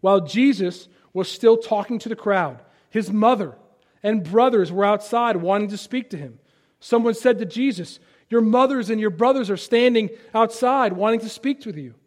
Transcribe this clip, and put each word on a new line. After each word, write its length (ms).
While 200
Jesus 640
was 180
still 280
talking 420
to 100
the 60
crowd, 460
his 220
mother 460
and 200
brothers 480
were 140
outside 520
wanting 320
to 80
speak 340
to 60
him. 220
Someone 340
said 260
to 60
Jesus, 540
"Your 120
mothers 480
and 120
your 80
brothers 400
are 80
standing 520
outside 600
wanting 280
to 80
speak 360
with 120
you." 180